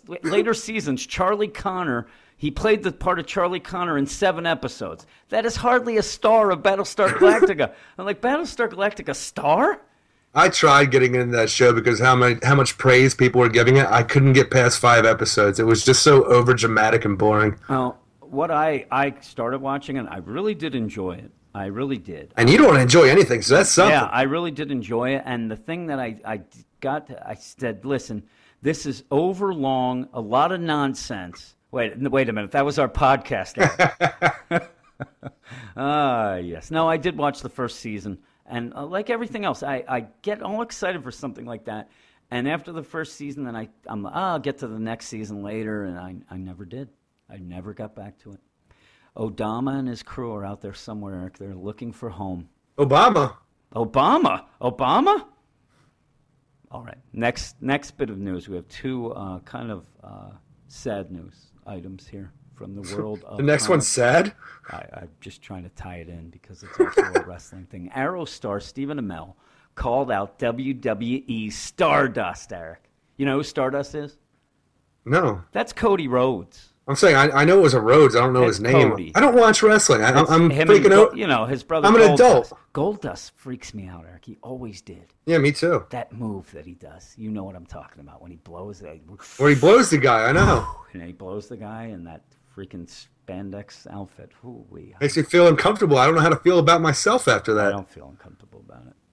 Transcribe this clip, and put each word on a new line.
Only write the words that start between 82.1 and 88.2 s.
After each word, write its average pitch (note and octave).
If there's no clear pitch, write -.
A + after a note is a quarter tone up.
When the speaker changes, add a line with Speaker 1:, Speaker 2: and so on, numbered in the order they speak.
Speaker 2:
adult. E3
Speaker 1:
Goldust D3+
freaks -
me G2
out, F2
Eric. F2+
He A2
always B2
did. -
Speaker 2:
Yeah, E3
me D3
too. E3
Speaker 1:
That A#2+
move G#2+
that D#2
he F2+
does. -
You G#2+
know G#2
what F#2+
I'm E2+
talking -
about D2